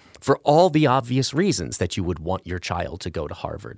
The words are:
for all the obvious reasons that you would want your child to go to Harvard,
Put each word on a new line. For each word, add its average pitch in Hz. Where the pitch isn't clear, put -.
for -
all 160
the 151
obvious 127
reasons 127
that -
you 98
would 85
want 90
your 87
child 87
to 90
go 80
to -
Harvard, 98